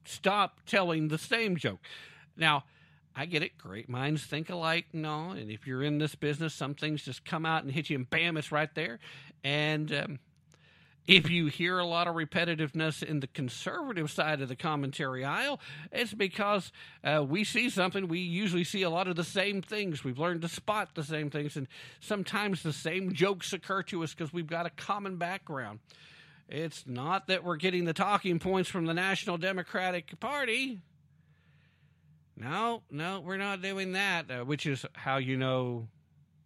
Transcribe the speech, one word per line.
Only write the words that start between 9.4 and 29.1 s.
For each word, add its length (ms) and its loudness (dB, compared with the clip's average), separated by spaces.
And, 480 2
um, 260 -2
if 240 10
you 160 4
hear 320 2
a 80 2
lot 200 2
of 80 0
repetitiveness 880 0
in 180 0
the 60 -4
conservative 840 -4
side 320 2
of 60 -4
the 60 -6
commentary 720 -2
aisle, 340 0
it's 220 -2
because, 580 0
uh, 240 4
we 160 2
see 280 2
something. 360 2
We 140 0
usually 440 2
see 180 0
a 80 2
lot 180 2
of 80 0
the 80 0
same 380 0
things. 420 -4
We've 140 -2
learned 240 0
to 60 -2
spot 460 -2
the 80 -4
same 280 -2
things, 260 -4
and 100 -4
sometimes 600 -2
the 100 0
same 420 -2
jokes 400 2
occur 300 -2
to 200 -2
us 100 -6
'cause 180 -6
we've 140 -2
got 200 -2
a 40 -4
common 460 -4
background. 640 -4
It's 380 -6
not 420 -2
that 160 2
we're 120 0
getting 300 2
the 60 2
talking 460 2
points 300 2
from 160 0
the 100 2
National 440 0